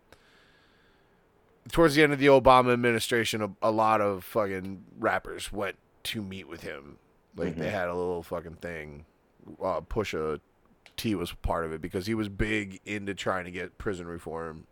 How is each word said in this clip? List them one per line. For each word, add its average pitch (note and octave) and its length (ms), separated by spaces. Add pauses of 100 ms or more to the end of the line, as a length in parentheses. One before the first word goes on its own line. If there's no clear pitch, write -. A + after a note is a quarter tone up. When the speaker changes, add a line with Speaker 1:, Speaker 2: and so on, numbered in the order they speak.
(1700)
Speaker 1:
towards E3 240
the D#3 80
end C#3+ 100
of C#3 60
the C#3 80
Obama B2+ 460
administration, A#2 720
a, G2+ 80 (120)
a A2 80
lot A2 300
of G2 240
fucking G2 600 (140)
rappers F#2+ 540
went G2 240 (280)
to A2+ 180
meet F#2+ 260
with E2 140
him. C#2+ 360 (380)
Like, E2 200
they D#2+ 100
Speaker 2:
Mm-hmm. G2+ 80
Speaker 1:
had F2+ 140
a F2 60
little F2+ 280
fucking E2 340
thing. D#2 480 (580)
Uh, F2+ 200
Pusha D#2 580 (560)
T A2+ 180
was F2 180
part E2+ 320
of D#2+ 80
it D#2+ 80
because F2+ 260
he A2+ 80
was G#2+ 140
big G#2 560
into G2+ 300
trying F#2 300
to F2+ 60
get F2+ 280
prison F2+ 280
reform. E2 640